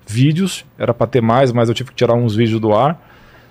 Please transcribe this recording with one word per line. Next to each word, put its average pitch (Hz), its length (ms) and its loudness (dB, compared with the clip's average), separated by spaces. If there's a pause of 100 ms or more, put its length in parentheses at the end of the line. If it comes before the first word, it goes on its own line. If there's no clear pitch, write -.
vídeos, 151 600 -2 (100)
era 113 160 -2
pra 113 140 -2
ter 123 140 0
mais, 120 320 2
mas 117 160 0
eu 117 80 -2
tive - 140 -10
que - 40 -20
tirar 117 200 0
uns 120 200 0
vídeos 110 260 0
do 107 140 2
ar. 135 260 0 (500)